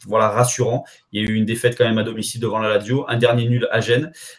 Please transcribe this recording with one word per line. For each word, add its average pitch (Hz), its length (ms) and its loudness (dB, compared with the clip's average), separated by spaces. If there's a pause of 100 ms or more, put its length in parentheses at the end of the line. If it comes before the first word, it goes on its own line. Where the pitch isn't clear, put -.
voilà, 110 220 2
rassurants. 123 560 0 (260)
Il 104 100 -4
y 104 40 0
a 110 40 -2
eu 110 40 0
une 110 120 2
défaite 117 320 0
quand 120 60 6
même 113 140 2
à 107 60 2
domicile 110 360 -6
devant 110 200 -2
la 107 100 0
Lazio, 107 400 0
un 117 80 0
dernier 120 320 2
nul 120 200 0
à 113 120 0
Gênes. 123 320 0 (260)